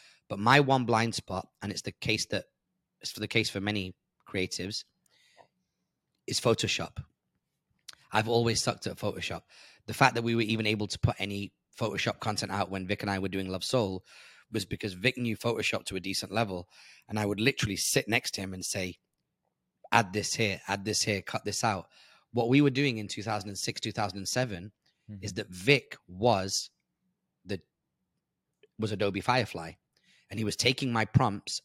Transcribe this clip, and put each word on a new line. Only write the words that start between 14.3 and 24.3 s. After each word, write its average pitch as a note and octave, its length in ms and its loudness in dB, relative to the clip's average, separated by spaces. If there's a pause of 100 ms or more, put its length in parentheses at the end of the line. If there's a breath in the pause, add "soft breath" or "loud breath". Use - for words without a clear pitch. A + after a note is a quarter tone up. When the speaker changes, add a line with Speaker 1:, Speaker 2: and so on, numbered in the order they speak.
Speaker 1:
was G2+ 140 -2
because - 280 -6
Vic G2+ 220 0
knew A#2 220 -2
Photoshop A2 480 -2
to F#2+ 100 -6
a F#2 40 -4
decent F#2+ 320 -4
level, G2 360 -2 (400 loud breath)
and G#2+ 120 -2
I G#2+ 60 2
would G2+ 140 0
literally A2 380 2
sit - 300 0
next A#2 240 0
to - 100 -6
him F#2+ 100 -6
and F#2 140 -8
say, F2+ 320 -6 (920)
"Add G#2+ 200 4
this G2+ 220 -2
here, G2 340 0
add G2 180 -2
this G#2 180 0
here, G2+ 180 0
cut - 240 -8
this - 180 -2
out." G2+ 240 0 (460 soft breath)
What A#2 160 2
we C#3 100 8
were C#3+ 120 8
doing C3 260 0
in G#2 100 -8
two G#2+ 140 -8
thousand G#2 280 -4
and G2 80 -10
six, - 220 -6
two A2 120 -4
thousand G2+ 260 -2
and F#2+ 100 -8
seven G#2+ 440 -4 (380)